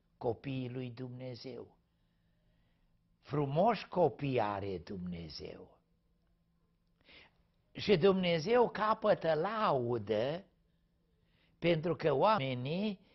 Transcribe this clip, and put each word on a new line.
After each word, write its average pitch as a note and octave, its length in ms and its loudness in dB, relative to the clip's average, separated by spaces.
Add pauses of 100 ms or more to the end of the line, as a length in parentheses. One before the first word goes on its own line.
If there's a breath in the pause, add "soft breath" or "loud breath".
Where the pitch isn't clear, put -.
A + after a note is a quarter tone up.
(180)
copiii B2+ 520 -4
lui B2+ 200 -8
Dumnezeu. B2 840 -12 (1400)
Frumoși D3+ 680 0
copii C#3+ 520 0
are G2+ 380 -2
Dumnezeu.” E2+ 1000 -10 (1900 loud breath)
Și F#3+ 240 2
Dumnezeu F#3+ 760 4
capătă G#3 640 2
laudă C#3+ 1080 0 (1120)
pentru E3 380 2
că D#3 160 2
oamenii D#3+ 880 0 (140 soft breath)